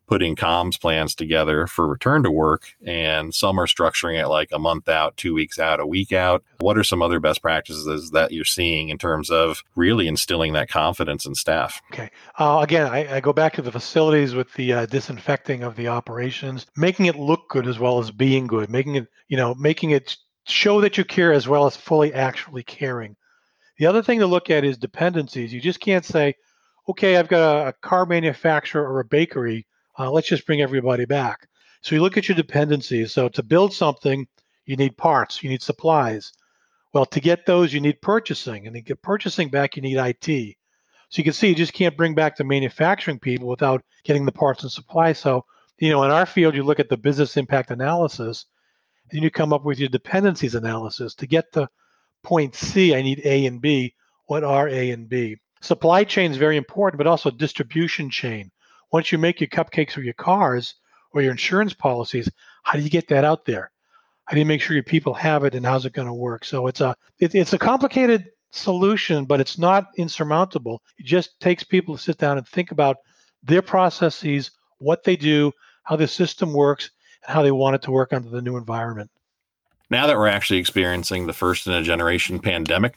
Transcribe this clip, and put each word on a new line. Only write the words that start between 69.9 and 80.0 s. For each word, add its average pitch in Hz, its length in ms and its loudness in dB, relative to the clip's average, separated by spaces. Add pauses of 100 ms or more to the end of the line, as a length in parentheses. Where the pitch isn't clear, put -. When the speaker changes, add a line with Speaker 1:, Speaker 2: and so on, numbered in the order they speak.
Speaker 2:
insurmountable. 156 880 -2 (140)
It 139 80 -20
just 170 340 0
takes 180 240 0
people 175 320 0
to - 80 -14
sit 165 140 -4
down 143 200 0
and 127 100 -8
think 180 240 -6
about 139 260 2 (440)
their 165 200 4
processes, 156 880 0 (260)
what 160 260 -2
they 185 120 2
do, 147 360 2 (320)
how 156 120 -4
the 156 120 2
system 170 460 -4
works, 143 380 0 (340)
and 131 80 -10
how 156 80 4
they 143 100 4
want 135 240 2
it 135 80 -2
to 135 80 -6
work 131 220 0
under 123 160 -4
the 123 120 -8
new 123 140 -6
environment. 117 540 -8 (800)
Speaker 1:
Now 127 140 2